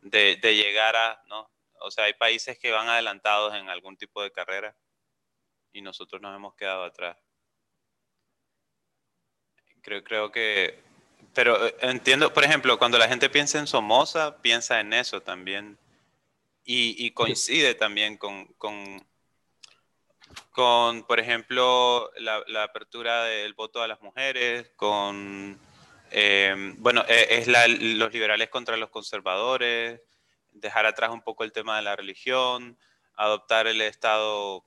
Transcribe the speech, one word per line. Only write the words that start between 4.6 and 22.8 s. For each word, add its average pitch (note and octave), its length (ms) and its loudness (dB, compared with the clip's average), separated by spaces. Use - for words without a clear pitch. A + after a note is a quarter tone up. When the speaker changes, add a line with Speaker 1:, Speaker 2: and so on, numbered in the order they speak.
Speaker 1:
y G2+ 100 -20
nosotros F#2+ 400 -16
nos G2 120 -14
hemos G2 200 -16
quedado F#2+ 300 -8
atrás. F2 320 -12
Creo, G2+ 200 -10
creo G#2+ 300 -4
que, G#2+ 500 -2
pero, A#2 320 2
eh, A2 140 -4
entiendo, C3 520 2
por D3 120 4
ejemplo, C3 340 4
cuando A#2+ 180 4
la A2+ 120 6
gente B2+ 200 2
piensa C#3+ 300 0
en D3 80 -6
Somoza, C#3+ 760 2
piensa A#2 400 0
en G#2+ 140 -4
eso A#2 260 -2
también. G2 580 -10
Y, A#2+ 280 0
y A#2+ 160 -6
Speaker 2:
Sí. - 20 -4
Speaker 1:
coincide B2 640 0
también G#2+ 420 -2
con, G2 300 -10
con, G2+ 500 -12
con, A#2+ 540 2
por A#2 160 2
ejemplo, B2 960 2
la, A2 300 -4
la A2 160 -6
apertura A#2 600 -4